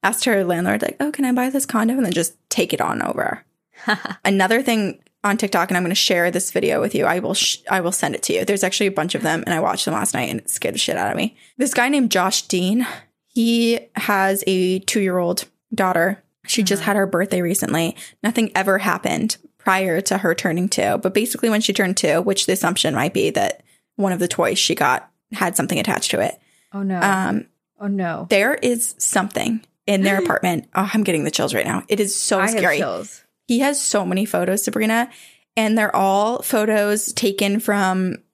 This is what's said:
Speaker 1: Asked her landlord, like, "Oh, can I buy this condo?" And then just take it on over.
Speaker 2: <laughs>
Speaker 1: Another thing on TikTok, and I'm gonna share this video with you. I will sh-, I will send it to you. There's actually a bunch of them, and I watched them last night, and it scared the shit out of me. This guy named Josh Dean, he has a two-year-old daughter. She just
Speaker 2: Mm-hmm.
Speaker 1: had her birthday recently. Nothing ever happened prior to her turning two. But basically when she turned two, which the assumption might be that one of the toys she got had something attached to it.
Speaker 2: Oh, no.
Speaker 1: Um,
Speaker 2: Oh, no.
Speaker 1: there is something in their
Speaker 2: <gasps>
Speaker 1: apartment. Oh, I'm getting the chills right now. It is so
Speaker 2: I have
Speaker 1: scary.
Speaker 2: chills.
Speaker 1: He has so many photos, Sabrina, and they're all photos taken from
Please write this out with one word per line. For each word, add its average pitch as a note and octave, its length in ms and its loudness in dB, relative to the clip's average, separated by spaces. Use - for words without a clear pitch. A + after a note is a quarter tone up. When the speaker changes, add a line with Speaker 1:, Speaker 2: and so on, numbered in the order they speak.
Speaker 1:
Asked A3 240 -2
her G3+ 180 2
landlord, F3+ 380 0
like, - 180 -2
"Oh, D4 120 -2
can C#4+ 120 -2
I C4+ 80 2
buy B3+ 160 0
this C4+ 160 -2
condo?" A3+ 300 0
And C4 100 0
then F3+ 80 -2
just E3 220 -2
take - 240 0
it - 80 -2
on - 180 -2
over. - 440 -4
Speaker 2:
<laughs> - 380 -4
Speaker 1:
Another G3 380 2
thing A3 360 0
on G3+ 120 0
TikTok, F#3+ 340 0
and F#3 60 0
I'm F3 80 0
gonna F3 100 0
share F3 380 2
this F3 180 -2
video - 300 0
with - 140 -2
you. - 120 2
I F3 140 0
will - 140 -4
sh-, - 240 0
I F#3 100 2
will E3+ 120 -2
send - 240 -2
it - 80 -6
to - 80 -2
you. F#3 120 0
There's G3 200 0
actually F#3+ 240 0
a F#3+ 40 -2
bunch F3 220 -2
of - 80 -4
them, D#3+ 240 -2
and F3 80 -2
I D#3+ 60 -2
watched - 240 0
them G#2+ 100 -2
last G#2 200 -2
night, G#2+ 160 -2
and A2 100 -6
it - 100 -10
scared - 240 -4
the - 40 -6
shit - 180 -2
out F#2+ 160 -2
of - 40 -2
me. - 200 -2
This B3+ 180 0
guy B3 140 2
named C#4 220 2
Josh F#3 320 0
Dean, F#3 420 0
he A#3 500 2
has G3 520 0
a F#3 340 2
two-year-old F3+ 640 0
daughter. F#3 480 0
She - 180 0
just G3 180 0
Speaker 2:
Mm-hmm. - 40 -4
Speaker 1:
had G3+ 100 2
her G3 100 2
birthday F#3 340 0
recently. E3+ 560 -2
Nothing A3+ 320 0
ever F#3+ 220 2
happened G3 580 -2
prior F#3+ 420 0
to G3 180 0
her F3 160 2
turning F3+ 340 0
two. - 300 0
But F#3+ 160 -2
basically A#3 340 0
when G#3+ 120 2
she G#3+ 120 0
turned F#3+ 240 2
two, D#3+ 260 2
which F#3+ 240 0
the F#3+ 80 2
assumption F3 400 0
might B2+ 200 -2
be D3+ 160 2
that - 320 -2
one G3 180 0
of E3+ 60 -2
the F3 80 0
toys F3 320 0
she - 160 2
got - 340 0
had F#3+ 240 -2
something G3 220 0
attached - 320 -2
to - 100 0
it. - 200 -2
Speaker 2:
Oh, G3 100 -8
no. F#3+ 180 -2
Speaker 1:
Um, G3 460 0
Speaker 2:
Oh, G3+ 80 -8
no. F3+ 420 -4
Speaker 1:
there G#3 260 2
is A#3+ 440 -2
something - 680 -2
in G3 160 2
their G3 160 4
Speaker 2:
<gasps> F#3+ 40 0
Speaker 1:
apartment. F3 520 0
Oh, F#3+ 180 0
I'm G#3+ 120 2
getting E3 200 0
the D3+ 60 0
chills C#3 240 -2
right G#2+ 120 0
now. - 220 -2
It G#3+ 120 0
is G3 180 0
so - 220 0
Speaker 2:
I G3 80 2
have - 100 0
Speaker 1:
scary. D#3 200 2
Speaker 2:
chills. C#3 440 -6
Speaker 1:
He A#3 140 2
has C#4+ 200 2
so G3+ 240 0
many F#3 200 0
photos, F#3 400 0
Sabrina, A3 460 0
and A3 220 2
they're G#3+ 160 0
all G3+ 480 2
photos G#3+ 720 0
taken G3+ 480 0
from F#3 560 0